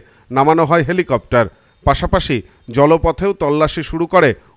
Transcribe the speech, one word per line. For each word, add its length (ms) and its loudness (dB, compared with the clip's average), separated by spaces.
নামানো 340 2
হয় 180 0
হেলিকপ্টার, 600 -2
পাশাপাশি 560 -2
জলপথেও 600 2
তল্লাশি 500 -2
শুরু 220 -6
করে 300 2